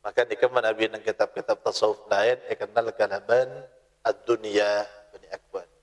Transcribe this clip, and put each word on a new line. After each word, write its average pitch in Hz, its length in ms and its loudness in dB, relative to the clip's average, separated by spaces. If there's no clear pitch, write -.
Maka 120 240 0
ni 110 160 -4
kan 127 80 4
Nabi 110 400 0
nang 107 160 -10
kitab-kitab - 560 -2
tasawuf 107 480 0
lain, 110 400 2
eh, 110 80 -4
kenal 117 400 -2
kalaban 110 560 0
ad-dunya 104 880 0
bani - 160 -20
akwan. 87 400 -12